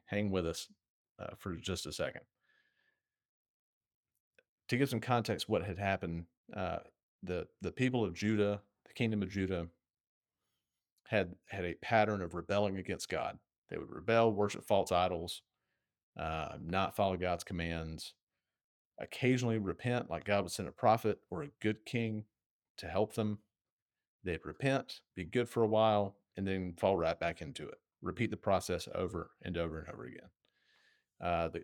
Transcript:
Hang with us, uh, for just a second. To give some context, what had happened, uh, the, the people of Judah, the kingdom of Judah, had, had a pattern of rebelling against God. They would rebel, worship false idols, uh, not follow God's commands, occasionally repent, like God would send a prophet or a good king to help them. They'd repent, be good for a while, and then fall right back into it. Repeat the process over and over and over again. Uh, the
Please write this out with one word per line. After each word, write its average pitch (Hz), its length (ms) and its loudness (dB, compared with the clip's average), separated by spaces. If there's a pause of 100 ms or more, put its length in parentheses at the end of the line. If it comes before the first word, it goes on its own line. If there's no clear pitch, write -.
Hang 104 260 0
with 92 160 2
us, - 220 -6 (500)
uh, - 180 -10
for 90 180 -8
just 87 300 -6
a 76 60 -8
second. 76 300 -4 (2500)
To 123 80 0
give 135 120 2
some 113 120 -2
context, 117 480 0
what 92 140 2
had 92 140 -6
happened, 92 480 -2 (300)
uh, 85 240 -4 (420)
the, 87 260 -4 (140)
the 87 100 -4
people 127 340 0
of 87 80 -2
Judah, 104 480 2 (260)
the - 60 -20
kingdom 110 280 0
of 92 80 -2
Judah, 95 380 -2 (1400)
had, 90 280 2 (140)
had 95 160 -4
a 85 100 -4
pattern 107 460 4
of 87 120 -6
rebelling 98 440 0
against 90 320 -6
God. - 280 -4 (320)
They 82 80 -6
would 76 140 -10
rebel, 113 400 4
worship 101 320 0
false 98 280 4
idols, 90 500 2 (760)
uh, 80 360 -4 (100)
not 90 320 0
follow 95 220 2
God's 87 260 0
commands, 82 720 -4 (840)
occasionally 123 580 0
repent, 107 520 -2
like 80 160 -4
God 101 180 4
would 87 80 -8
send 90 180 -6
a - 20 -10
prophet 110 480 4 (100)
or 92 140 -4
a 147 80 -10 (100)
good 107 240 0
king 110 400 -2 (520)
to - 100 -10
help 95 260 2
them. 104 260 0 (840)
They'd 85 220 -4
repent, - 560 -2 (140)
be 90 100 -6
good 120 240 0
for 117 140 2
a 110 40 6
while, 107 480 4 (220)
and 98 100 -2
then 92 300 -2
fall 98 200 4
right 82 220 2
back 85 220 -2
into - 260 -10
it. - 120 -14 (220)
Repeat 90 280 -2
the 98 80 -6
process 92 560 0
over 90 380 -4 (120)
and 87 140 -4
over 80 220 -2
and 78 100 -12
over - 160 -12
again. - 240 -16 (920)
Uh, 85 260 2
the 80 160 -6